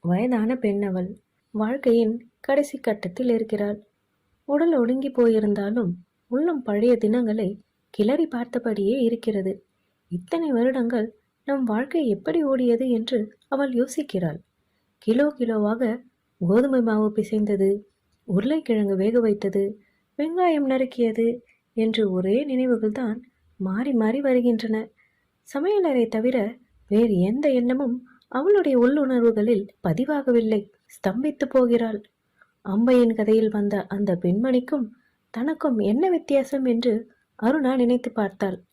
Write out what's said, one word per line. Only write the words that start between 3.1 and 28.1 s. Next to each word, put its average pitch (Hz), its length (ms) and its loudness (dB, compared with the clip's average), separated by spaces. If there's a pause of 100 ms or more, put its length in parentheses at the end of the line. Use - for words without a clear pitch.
இருக்கிறாள். 208 540 -2 (640)
உடல் 320 300 2
ஒடுங்கி 262 340 0
போயிருந்தாலும் 214 840 2 (360)
உள்ளம் 294 360 -2
பழைய 220 340 2
தினங்களை 214 640 0 (300)
கிளறி 285 380 0
பார்த்தபடியே 233 720 -2
இருக்கிறது. 220 680 -2 (420)
இத்தனை 311 440 -4
வருடங்கள் 240 600 0 (300)
நம் 277 200 -2
வாழ்க்கை 262 420 -2
எப்படி 302 380 -2
ஓடியது 254 440 0
என்று 233 480 -2 (120)
அவள் 277 240 -2
யோசிக்கிறாள். 233 680 -4 (600)
கிலோ 285 400 0
கிலோவாக 226 600 -2 (380)
கோதுமை 247 420 2
மாவு 214 320 2
பிசைந்தது, 208 680 0 (460)
உருளைக்கிழங்கு 214 720 0
வேக 220 240 0
வைத்தது, 202 600 -2 (360)
வெங்காயம் 320 520 0
நறுக்கியது 240 720 0 (360)
என்று 220 360 0
ஒரே 190 340 0
நினைவுகள் 254 480 0
தான் 240 300 -6 (340)
மாறி 196 360 -4
மாறி 226 280 0
வருகின்றன. 233 680 0 (540)
சமையலறை 302 680 0
தவிர 226 480 -2 (320)
வேறு 214 300 2
எந்த 233 300 2
எண்ணமும் 254 600 0 (200)